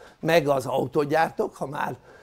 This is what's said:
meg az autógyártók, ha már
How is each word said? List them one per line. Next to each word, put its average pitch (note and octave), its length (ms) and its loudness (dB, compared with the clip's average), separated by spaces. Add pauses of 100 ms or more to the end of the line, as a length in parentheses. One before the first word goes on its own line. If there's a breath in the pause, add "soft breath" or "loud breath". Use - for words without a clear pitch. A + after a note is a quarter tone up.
(200 soft breath)
meg D#3+ 280 4
az C#3 180 2
autógyártók, C#3+ 920 0
ha E3 100 -10
már C#3+ 300 -6 (280 soft breath)